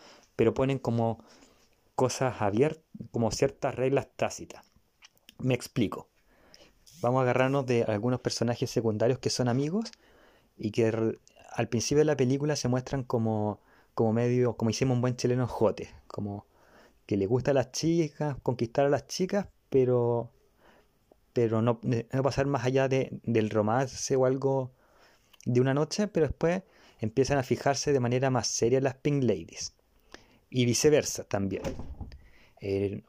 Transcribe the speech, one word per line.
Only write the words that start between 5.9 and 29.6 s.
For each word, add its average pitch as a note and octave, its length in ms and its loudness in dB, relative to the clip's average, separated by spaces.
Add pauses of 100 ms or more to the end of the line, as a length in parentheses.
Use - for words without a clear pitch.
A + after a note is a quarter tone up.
Vamos B2+ 180 0
a C3 40 2
agarrarnos C3 420 2
de A#2 180 2
algunos A2+ 380 -2
personajes A#2+ 480 -2
secundarios A#2 500 0
que - 100 -4
son B2 200 -2
amigos D3+ 420 -2 (640)
y G#2+ 140 -4
que A2+ 120 2
r-, A2 360 0 (320)
al - 160 -4
principio B2 320 0
de D3+ 60 6
la D3+ 100 2
película C#3 400 0
se - 140 -4
muestran B2+ 340 -2
como, A2 560 -2 (360)
como A2+ 180 2
medio, A#2+ 420 2
como A2+ 140 0
hicimos C3 260 0
un A#2+ 60 0
buen B2+ 160 0
chileno, B2 280 0
jote, - 440 0 (180)
como G#2 380 -8 (600)
que G#2 120 -2
le G2 80 2
gusta B2+ 260 2
a C#3 40 4
las B2+ 160 0
chicas, D3+ 720 0
conquistar C3+ 420 0
a C#3+ 40 4
las C#3+ 180 0
chicas, F#3 400 -4 (240)
pero, A#2+ 600 2 (1000)
pero A2+ 300 2
no, A#2 180 2
no B2+ 420 -2
pasar C3+ 220 0
más C3+ 200 -2
allá C3 220 2
de, C3 360 -2
del A2+ 260 2
romance A2+ 640 0
o C3 120 4
algo C3+ 440 -2 (720)
de B2 160 2
una C3 140 2
noche, D#3 340 -2
pero D#3 200 0
después E3+ 340 -2 (380)
empiezan C#3 400 0
a B2+ 40 0
fijarse C#3 500 0
de C3+ 60 4
manera B2 300 0
más B2 160 0
seria A#2+ 320 0
en C3 60 0
las C3 100 0
Pink C#3+ 300 0
Ladies. F#2 500 -4 (800)